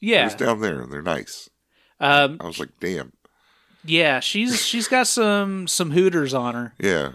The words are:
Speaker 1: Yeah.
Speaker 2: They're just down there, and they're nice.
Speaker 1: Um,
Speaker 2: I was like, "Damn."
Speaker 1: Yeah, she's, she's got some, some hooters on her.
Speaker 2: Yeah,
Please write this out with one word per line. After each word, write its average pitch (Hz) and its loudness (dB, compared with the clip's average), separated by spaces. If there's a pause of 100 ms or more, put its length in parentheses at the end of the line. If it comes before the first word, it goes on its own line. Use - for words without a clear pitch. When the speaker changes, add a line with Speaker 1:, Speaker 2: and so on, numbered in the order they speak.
Speaker 1:
Yeah. 208 2
Speaker 2:
They're 120 2
just 110 -6
down 113 0
there, 87 -2
and 62 -12
they're 76 -10
nice. - -6 (500)
Speaker 1:
Um, 143 2
Speaker 2:
I 82 -10
was 82 -10
like, 69 -8 (100)
"Damn." 85 -6 (720)
Speaker 1:
Yeah, 160 2
she's, 226 -2
she's 226 -2
got 254 2
some, 202 0
some 165 -2
hooters 170 4
on 123 -2
her. 120 -8
Speaker 2:
Yeah, 78 2